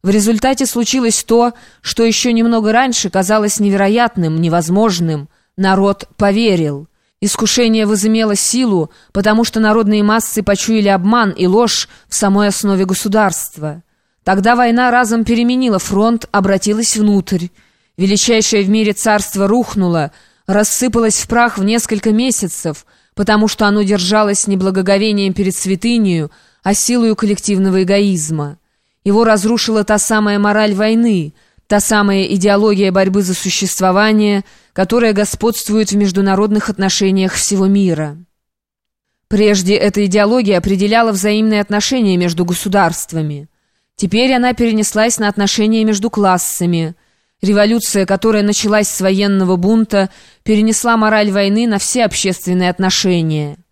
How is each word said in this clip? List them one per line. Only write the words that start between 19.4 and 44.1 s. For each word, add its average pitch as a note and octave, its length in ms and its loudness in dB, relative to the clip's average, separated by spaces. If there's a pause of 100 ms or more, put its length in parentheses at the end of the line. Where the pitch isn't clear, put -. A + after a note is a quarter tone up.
рухнуло, F3+ 640 0 (340)
рассыпалось A3 680 0
в - 100 -6
прах A#3 320 0
в F#3+ 60 -2
несколько A3 480 -2
месяцев, G#3+ 720 -4 (300)
потому G#3+ 320 2
что G#3 180 -2
оно G#3 160 2
держалось G3+ 640 0
не G3 100 0
благоговением G3 760 0
перед F#3 240 -2
святынею, F#3+ 720 0 (320)
а G3+ 120 0
силою A3+ 420 0
коллективного F#3+ 680 0
эгоизма. D#3+ 760 -2 (480)
Его G3+ 160 4
разрушила A3 600 0
та G#3+ 140 0
самая G#3 380 0
мораль G#3 380 0
войны, G#3+ 580 0 (360)
та G#3 100 2
самая G3+ 460 0
идеология G3+ 680 2
борьбы F#3+ 320 0
за F#3 120 -2
существование, G3+ 1120 0 (280)
которая A3+ 400 0
господствует G#3 800 -2
в G3+ 40 0
международных G3+ 720 0
отношениях F#3+ 640 0
всего F#3+ 340 0
мира. E3 480 0 (1120)
Прежде G3+ 480 2
эта G#3 280 0
идеология G3+ 540 2
определяла G#3 540 0
взаимные G#3+ 480 0
отношения G#3 560 0
между F3 280 0
государствами. E3 1040 -2 (460)
Теперь A3+ 380 0